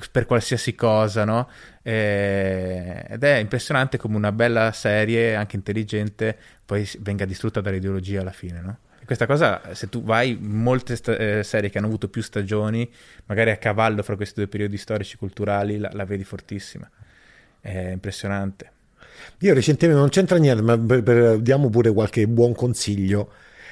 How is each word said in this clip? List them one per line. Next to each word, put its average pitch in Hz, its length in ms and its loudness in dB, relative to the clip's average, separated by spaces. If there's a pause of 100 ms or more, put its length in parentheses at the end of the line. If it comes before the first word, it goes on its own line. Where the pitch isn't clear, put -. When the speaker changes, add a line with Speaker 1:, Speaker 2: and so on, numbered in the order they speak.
(120)
Speaker 1:
per 120 140 0
qualsiasi 117 480 0
cosa, 107 500 2
no? 113 240 0 (320)
Eh, 98 1300 -2
ed 113 160 -4
è 143 120 4
impressionante 127 600 -2
come 107 200 -4
una 104 160 0
bella 113 400 2
serie, 110 640 2
anche 104 220 -4
intelligente, 107 800 -4 (280)
poi 104 200 -2
s-, - 160 -10
venga 101 240 -4
distrutta 98 380 -4
dall'ideologia 95 580 -4
alla 92 120 -6
fine, 87 280 -12
no? 92 180 -10 (220)
E - 60 -20
questa 120 180 -2
cosa, 135 380 0 (100)
se 101 160 -10
tu 120 140 -8
vai 117 300 0
in 104 100 -8
molte 117 540 -2
sta-, 113 200 -4
eh, 107 260 -2
serie 101 280 -2
che - 80 -6
hanno 104 80 -2
avuto 107 220 -4
più 113 120 -6
stagioni, 107 680 -4 (360)
magari 113 240 2
a 104 60 0
cavallo 107 460 0
fra 104 140 -6
questi 101 200 -8
due 101 120 -2
periodi 101 280 -6
storici 101 400 -8
culturali, 101 600 -2
la, 101 160 -4
la 101 100 -6
vedi 98 200 -6
fortissima. - 640 -14 (720)
È 92 300 -8
impressionante. 98 800 -8 (640)
Speaker 2:
Io 185 160 4
recentemente, 147 440 4
non 139 120 6
c'entra 185 260 4
niente, 135 260 6
ma 117 140 4
per, 117 260 2
per, 117 360 6
diamo 131 320 4
pure 113 220 4
qualche 107 340 2
buon 117 260 4
consiglio. 104 800 -2 (400)